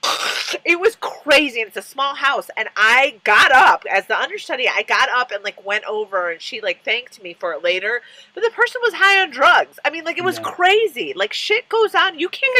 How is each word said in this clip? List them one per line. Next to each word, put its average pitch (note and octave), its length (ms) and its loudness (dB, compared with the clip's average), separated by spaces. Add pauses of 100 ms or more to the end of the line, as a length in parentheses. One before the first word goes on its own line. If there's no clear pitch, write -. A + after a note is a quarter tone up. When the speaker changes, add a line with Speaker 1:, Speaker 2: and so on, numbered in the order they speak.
Speaker 1:
<sniffs> - 600 -6
it E4+ 160 0
was G#4 180 2
crazy. C4+ 600 0
And A3 80 -4
it's - 80 -20
a G3 60 -8
small C#4 340 -6
house. C#4 400 -2
And G#3+ 220 -6
I A3+ 480 4
got G#3 260 4
up C4 400 6
as G3 160 -2
the G3+ 100 -2
understudy. C4+ 520 -4
I F#3 140 -2
got A#3 260 0
up B3 220 -2
and, G3+ 120 -8
like, F#3+ 220 -12
went G#3 200 -2
over, G3 460 -4
and E3 100 -12
she, A3+ 200 -12
like, F#3 240 -6
thanked A#3 360 -6
me F3 120 -14
for F3 180 -6
it D3+ 100 -10
later. F#3 400 -2 (320)
But F4+ 100 -6
the A4+ 80 0
person A#4+ 300 -2
was A4+ 120 0
high G4 280 4
on F4 100 -2
drugs. C4+ 520 2
I D4 60 -2
mean, D#4+ 160 -6
like, E4 120 -6
it F4 60 -4
was F4+ 140 -2
Speaker 2:
Yeah. E4+ 60 -10
Speaker 1:
crazy. F4+ 720 0
Like, G3 200 -4
shit - 340 -4
goes A4 260 0
on. F4+ 260 0
You F4+ 100 -4
can't B4+ 300 -2